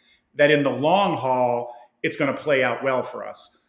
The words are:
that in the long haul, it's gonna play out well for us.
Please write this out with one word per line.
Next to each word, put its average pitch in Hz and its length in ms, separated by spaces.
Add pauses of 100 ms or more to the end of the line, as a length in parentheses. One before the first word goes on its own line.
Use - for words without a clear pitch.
(340)
that 147 180
in 143 100
the 139 80
long 160 460
haul, 123 580 (260)
it's 160 160
gonna 135 160
play 135 320
out 120 200
well 131 180
for 107 240
us. - 320 (100)